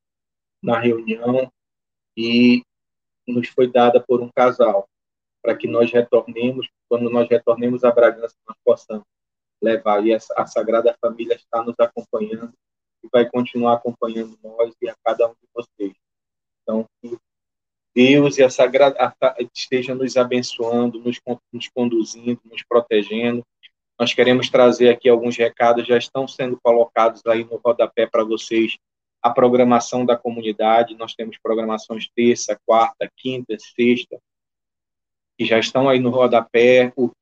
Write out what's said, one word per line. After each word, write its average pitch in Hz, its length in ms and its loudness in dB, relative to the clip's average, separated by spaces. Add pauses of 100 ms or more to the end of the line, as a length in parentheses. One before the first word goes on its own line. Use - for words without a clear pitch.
(640)
na 117 160 -2
reunião, 117 720 -2 (680)
e 120 460 2 (640)
nos 123 220 -6
foi 127 220 0
dada 120 300 4
por 123 200 -2
um 123 100 -10
casal, 120 580 0 (540)
para 113 140 -2
que - 100 -8
nós 117 240 0
retornemos, 120 760 -2 (200)
quando 117 220 -2
nós 117 180 0
retornemos 120 540 0
a 123 80 4
Bragança, 117 460 0 (100)
nós - 180 -20
possamos 110 400 -2 (560)
levar. 107 440 -2
E 113 80 2
essa, 110 240 -4
a 117 100 -2
Sagrada 113 540 -2
Família 117 340 -4
está - 280 -8
nos 120 160 -8
acompanhando 113 720 -6 (500)
e 113 100 -20
vai 120 160 4
continuar 120 460 -2
acompanhando 113 680 -6
nós 113 380 -6
e 117 80 -8
a 113 60 -10 (100)
cada 117 240 0
um 117 40 -18
de - 220 -20
vocês. 101 380 -10 (680)
Então, 113 220 -6 (180)
que 120 140 -14 (800)
Deus 139 440 4
e 135 40 4
a 127 60 6
Sagrada, 135 500 2
a, 127 300 -2
a, - 80 -4 (180)
esteja 127 400 -6
nos 127 220 -6
abençoando, 120 840 -2
nos 120 200 -6
con-, 120 200 -10 (140)
nos 120 160 -14
conduzindo, 117 760 -4
nos - 180 -16
protegendo. 117 840 -2 (560)
Nós 120 140 -2
queremos 127 340 2
trazer 123 400 4
aqui 120 200 2
alguns 120 280 2
recados, 117 500 0
já 120 120 2
estão 135 280 -8
sendo 127 360 -8
colocados 117 640 2
aí 117 180 0
no 113 180 -12
rodapé 117 440 0
pra 110 180 -2
vocês, 113 540 -4 (420)
a 120 100 0
programação 123 760 2
da 123 100 2
comunidade. 113 800 -2
Nós 113 180 -14
temos 110 240 -12
programações 110 760 -6
terça, 120 520 0
quarta, 113 500 0
quinta, 127 420 -8
sexta, - 600 -2 (1200)
que 117 60 -4
já 113 140 2
estão 131 300 0
aí 131 100 2
no 123 120 -2
rodapé, 123 840 2
o, 123 140 0 (120)